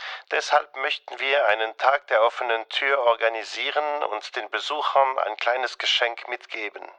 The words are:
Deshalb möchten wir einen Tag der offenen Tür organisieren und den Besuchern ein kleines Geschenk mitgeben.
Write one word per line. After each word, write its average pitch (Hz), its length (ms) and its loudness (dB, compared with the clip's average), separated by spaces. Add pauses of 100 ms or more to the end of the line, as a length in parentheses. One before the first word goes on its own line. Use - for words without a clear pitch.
(320)
Deshalb 151 460 0
möchten 135 420 -6
wir 135 260 2
einen 110 320 2
Tag 139 300 2
der 113 160 4
offenen 117 460 0
Tür 139 320 2
organisieren 117 1000 0 (100)
und - 240 -8
den - 140 -6
Besuchern 135 760 0
ein 107 100 -6
kleines 123 400 -2
Geschenk 117 500 0
mitgeben. 110 540 -10 (180)